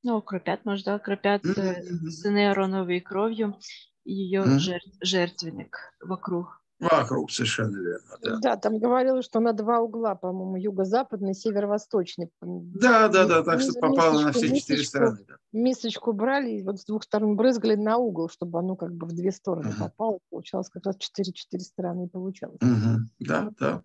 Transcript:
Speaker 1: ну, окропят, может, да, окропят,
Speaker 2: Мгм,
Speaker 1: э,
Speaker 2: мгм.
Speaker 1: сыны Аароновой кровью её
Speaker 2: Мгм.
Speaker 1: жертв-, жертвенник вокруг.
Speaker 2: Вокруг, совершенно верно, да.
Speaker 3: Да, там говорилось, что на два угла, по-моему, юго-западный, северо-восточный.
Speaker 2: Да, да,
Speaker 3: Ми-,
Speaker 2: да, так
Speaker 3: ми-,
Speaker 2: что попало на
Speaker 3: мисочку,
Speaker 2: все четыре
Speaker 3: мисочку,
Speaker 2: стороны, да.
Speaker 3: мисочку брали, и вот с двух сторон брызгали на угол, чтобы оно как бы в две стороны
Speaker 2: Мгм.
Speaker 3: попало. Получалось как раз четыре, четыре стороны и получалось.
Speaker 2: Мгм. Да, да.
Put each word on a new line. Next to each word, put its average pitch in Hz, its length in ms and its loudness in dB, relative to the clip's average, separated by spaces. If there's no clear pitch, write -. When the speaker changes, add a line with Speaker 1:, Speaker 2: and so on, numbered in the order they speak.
Speaker 1:
ну, 233 140 0
окропят, 196 480 -4
может, 202 200 -4
да, 202 100 -2
окропят, 202 500 0
Speaker 2:
Мгм, 196 160 0
Speaker 1:
э, 180 300 -4
Speaker 2:
мгм. 160 200 -6
Speaker 1:
сыны 202 380 2
Аароновой 190 500 0
кровью 208 580 -2
её 196 420 -2
Speaker 2:
Мгм. 139 140 6
Speaker 1:
жертв-, 175 420 -4
жертвенник 175 760 -2
вокруг. 180 600 -6
Speaker 2:
Вокруг, 139 520 2
совершенно 110 460 -2
верно, 87 440 -8
да. - 200 -4
Speaker 3:
Да, 226 160 2
там 214 220 0
говорилось, 254 460 2
что - 140 -2
на 233 140 2
два 220 280 0
угла, 226 340 -2
по-моему, 185 400 -6
юго-западный, 196 760 -2
северо-восточный. 202 1000 -2
Speaker 2:
Да, 220 360 6
да, 190 160 8
Speaker 3:
Ми-, - 20 2
Speaker 2:
да, 165 160 6
так 165 160 2
Speaker 3:
ми-, - 20 2
Speaker 2:
что 262 180 0
попало 156 420 6
на 147 100 4
Speaker 3:
мисочку, - 0 -
Speaker 2:
все 226 220 2
четыре - 260 0
Speaker 3:
мисочку, 143 80 -2
Speaker 2:
стороны, 107 400 0
да. - 80 -20
Speaker 3:
мисочку 233 600 0
брали, 247 380 0
и 208 120 -6
вот 190 160 -6
с - 60 -20
двух 214 180 -4
сторон 214 320 2
брызгали 226 400 4
на 214 220 2
угол, 175 320 -2
чтобы 170 300 -6
оно 185 160 -2
как 175 200 -8
бы 165 120 -10
в 170 60 -8
две 175 180 -2
стороны 165 380 -4
Speaker 2:
Мгм. - 100 -6
Speaker 3:
попало. 196 400 -4
Получалось 185 400 -8
как - 160 -12
раз 196 120 -4
четыре, 190 360 -6
четыре - 300 -10
стороны 180 420 -8
и 180 40 -10
получалось. 190 520 -12
Speaker 2:
Мгм. 113 480 2
Да, - 300 -4
да. - 260 -2